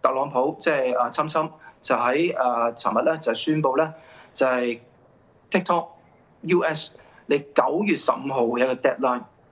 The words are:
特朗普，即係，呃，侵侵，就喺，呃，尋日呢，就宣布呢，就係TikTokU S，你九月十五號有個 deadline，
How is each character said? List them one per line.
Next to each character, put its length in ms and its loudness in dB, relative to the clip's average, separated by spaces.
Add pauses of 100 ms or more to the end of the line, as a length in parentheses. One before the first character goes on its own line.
特 80 4
朗 200 0
普， 280 0
即 120 0
係， 280 0
呃， 140 0
侵 160 -2
侵， 220 -2 (320)
就 120 0
喺， 420 0
呃， 380 0
尋 260 0
日 40 -2
呢， 140 2
就 160 -2
宣 280 -2
布 140 2
呢， 180 0 (400)
就 100 0
係 360 0 (720)
TikTokU 1120 -2
S， 340 -4 (280)
你 120 2 (160)
九 300 2
月 120 0
十 140 0
五 220 -4
號 260 0
有 80 4
個 80 -2
deadline， 480 0 (300)